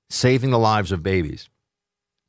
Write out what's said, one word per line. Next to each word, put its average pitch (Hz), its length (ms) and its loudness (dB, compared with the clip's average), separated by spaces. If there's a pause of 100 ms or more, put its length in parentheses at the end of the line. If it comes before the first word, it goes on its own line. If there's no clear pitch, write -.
saving 127 420 0
the 117 80 4
lives 107 320 2
of 85 120 -4
babies, 92 460 -4 (800)